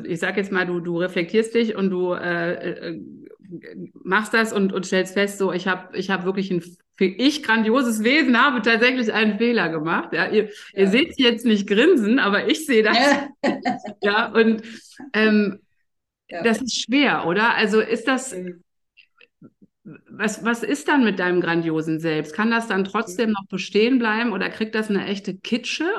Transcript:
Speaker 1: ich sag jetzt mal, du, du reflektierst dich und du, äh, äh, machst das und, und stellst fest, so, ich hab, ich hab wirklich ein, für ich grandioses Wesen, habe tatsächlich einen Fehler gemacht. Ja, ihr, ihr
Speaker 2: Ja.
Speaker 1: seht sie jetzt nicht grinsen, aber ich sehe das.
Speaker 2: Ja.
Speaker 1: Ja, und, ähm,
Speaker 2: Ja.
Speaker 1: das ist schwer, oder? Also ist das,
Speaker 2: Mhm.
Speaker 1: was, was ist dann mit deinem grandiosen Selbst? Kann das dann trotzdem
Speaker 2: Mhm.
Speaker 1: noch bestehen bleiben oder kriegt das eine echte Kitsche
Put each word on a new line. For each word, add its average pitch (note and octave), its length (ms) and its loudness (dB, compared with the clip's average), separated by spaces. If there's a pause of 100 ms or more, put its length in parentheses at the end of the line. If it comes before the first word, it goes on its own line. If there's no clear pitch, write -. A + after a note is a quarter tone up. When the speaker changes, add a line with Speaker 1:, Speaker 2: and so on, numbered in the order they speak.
Speaker 1:
ich E3 160 -6
sag F#3+ 160 -4
jetzt G3 160 -2
mal, F#3 140 0
du, F3 140 -4
du E3+ 180 -4
reflektierst F3+ 560 -2
dich A#3 200 0
und G3 160 0
du, F3+ 220 -2
äh, E3+ 400 -2 (400)
äh, - 80 -12 (1040)
machst G#3 300 0
das A3 180 0
und, G3 200 0
und F#3 140 -4
stellst F#3 280 -2
fest, G3+ 240 -2
so, F#3 140 0
ich F3+ 140 -6
hab, F#3+ 300 -4
ich F#3 140 -6
hab F3+ 140 -2
wirklich F#3+ 260 -4
ein, F3 120 -2 (340)
für G3 100 2
ich B3+ 360 0
grandioses A3 600 2
Wesen, B3+ 360 4
habe B3+ 220 2
tatsächlich A#3 500 2
einen G#3+ 260 2
Fehler A3+ 300 2
gemacht. E3 440 -4
Ja, E3 160 0
ihr, G#3 160 2 (300)
ihr G3 100 4
Speaker 2:
Ja. - 20 8
Speaker 1:
seht G#3+ 300 2
sie C4+ 80 2
jetzt A#3+ 200 2
nicht G#3 220 4
grinsen, A#3+ 540 4
aber G3+ 280 2
ich - 180 -2
sehe A3 180 4
das. A3 120 4
Speaker 2:
Ja. C4+ 320 2 (720)
Speaker 1:
Ja, G#3+ 300 0
und, A3 300 4 (500)
ähm, G#3+ 460 2 (720)
Speaker 2:
Ja. E3+ 160 -8
Speaker 1:
das A3+ 180 2
ist A#3+ 220 -6
schwer, A3+ 420 0
oder? G3+ 300 2
Also G#3+ 240 2
ist A3+ 260 -2
das, C4 260 -2
Speaker 2:
Mhm. F3+ 300 -12 (1500)
Speaker 1:
was, - 360 -4
was A#3 180 -2
ist - 260 -4
dann D4 160 4
mit G3+ 140 2
deinem F3+ 220 2
grandiosen D#3+ 600 -2
Selbst? D#3 340 -2
Kann A3 160 0
das A3+ 180 0
dann F#3+ 160 0
trotzdem G#3+ 460 -2
Speaker 2:
Mhm. - 40 0
Speaker 1:
noch G3 160 -8
bestehen G#3+ 480 2
bleiben A3+ 340 0
oder F#3 160 -4
kriegt A3 260 -6
das A3 140 -2
eine G3 180 0
echte G3 300 -6
Kitsche - 500 -4 (120)